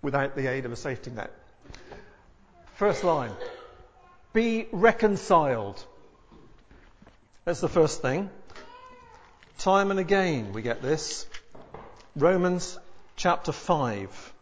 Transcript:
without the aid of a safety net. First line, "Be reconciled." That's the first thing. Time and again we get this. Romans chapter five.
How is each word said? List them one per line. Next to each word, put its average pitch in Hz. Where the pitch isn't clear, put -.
without 139
the 135
aid 131
of 120
a 117
safety 127
net. 117
First 202
line, 147
"Be 226
reconciled." 175
That's 170
the 165
first 156
thing. 165
Time 196
and 196
again 170
we 110
get 117
this. 151
Romans 180
chapter -
five. 117